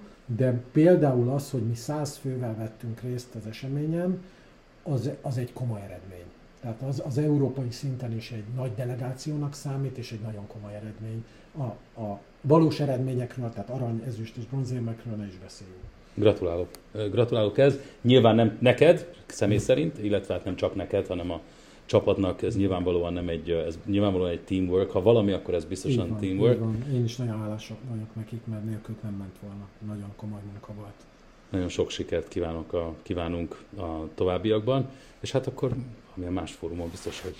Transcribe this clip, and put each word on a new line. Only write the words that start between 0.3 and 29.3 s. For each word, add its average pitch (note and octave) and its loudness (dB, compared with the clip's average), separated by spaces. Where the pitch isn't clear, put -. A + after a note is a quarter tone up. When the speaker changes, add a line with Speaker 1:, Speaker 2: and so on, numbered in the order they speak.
Speaker 1:
például D3 6
az, C#3 -2
hogy B2 -2
mi A#2 0
száz D3 -4
fővel B2 -4
vettünk A2+ -8
részt B2 -8
az G#2+ -10
eseményen, D#3 -2
az, C3+ 0
az C3 -4
egy A#2+ -4
komoly A#2 -4
eredmény. F2+ -14
Tehát A2+ -8
az, C#3 -4
az B2+ -2
európai C3+ 2
szinten A#2+ -6
is A2 -8
egy G#2+ -8
nagy B2+ -6
delegációnak C3+ -6
számít, C3+ -6
és A2+ -10
egy A2 -8
nagyon G#2 -8
komoly G#2 -12
eredmény. G#2+ -10
A, C#3+ -4
a G2+ -6
valós D#3 6
eredményekről, B2+ -2
tehát G#2 -10
arany, A#2 -4
ezüst A2 -8
és A#2+ -8
bronzérmekről A#2 -4
ne G#2 -6
is F#2 -12
beszéljünk. F#2 -18
Speaker 2:
Gratulálok. F2+ 2
Ö, G#2 -4
gratulálok A2 2
ez. C#3 6
Nyilván A#2+ 10
nem A2+ 6
neked, C#3+ 6
személy G#2 2
szerint, C3+ 2
illetve G2+ 0
hát F2 -2
nem F#2 -2
csak F#2 0
neked, F#2+ 0
hanem F2 -4
a E2 -4
csapatnak. G2 4
Ez F#2 0
nyilvánvalóan F2+ 2
nem F2 -2
egy, E2 -4
ö, E2 0
ez E2+ -6
nyilvánvalóan G2 2
egy - -4
teamwork. F#2 2
Ha F#2+ 0
valami, G2 6
akkor F2 -2
ez E2+ 0
biztosan G2 -2
Speaker 1:
Így G2 -6
van, G#2+ -4
Speaker 2:
teamwork. G2+ 4
Speaker 1:
így G#2+ 2
van. A2+ -2
Én B2 2
is A#2 -2
nagyon A2+ -4
hálás G#2+ -8
vagyok A2 -8
nekik, A2 -8
mert G#2+ -6
nélkülük A2 -8
nem G#2 -6
ment G2 -10